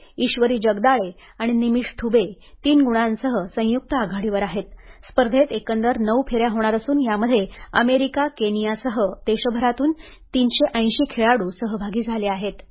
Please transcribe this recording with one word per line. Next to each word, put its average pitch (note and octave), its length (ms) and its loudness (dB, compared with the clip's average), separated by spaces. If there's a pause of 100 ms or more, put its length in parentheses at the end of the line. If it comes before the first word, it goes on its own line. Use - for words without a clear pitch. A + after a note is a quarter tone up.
(180)
ईश्वरी A#3+ 400 0
जगदाळे G#3 520 2 (280)
आणि A#3 140 -2
निमिष A#3 460 0
ठुबे A3+ 260 2 (400)
तीन D4 160 6
गुणांसह A#3 560 0 (180)
संयुक्त A#3 400 -2
आघाडीवर G3+ 480 -2
आहेत. F#3+ 220 -4 (460)
स्पर्धेत B3+ 420 2
एकंदर A3+ 460 -2
नऊ A3+ 240 0
फेऱ्या A#3+ 280 0
होणार A3 240 0
असून C#4+ 260 0
यामध्ये A3 440 2 (280)
अमेरिका, C4 560 2
केनियासह G#3+ 720 -4 (280)
देशभरातून A#3+ 680 0 (420)
तीनशे B3 440 0
ऐंशी A3+ 320 0
खेळाडू A3 400 0
सहभागी G#3 520 -6
झाले A3 260 -4
आहेत. G3 240 -4 (180)